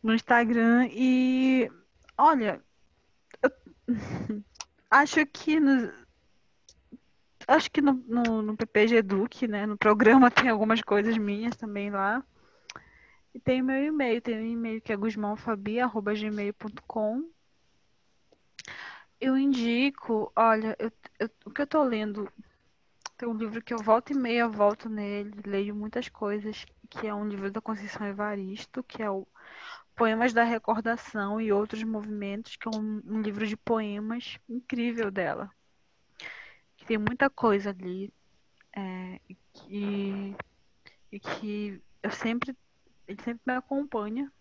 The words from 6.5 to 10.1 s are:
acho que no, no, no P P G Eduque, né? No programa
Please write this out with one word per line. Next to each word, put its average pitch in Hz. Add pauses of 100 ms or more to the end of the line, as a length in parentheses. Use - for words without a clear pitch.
acho 302
que -
no, 285
no, 233
no 214
P 226
P 208
G 233
Eduque, 202
né? 208
No 214
programa 220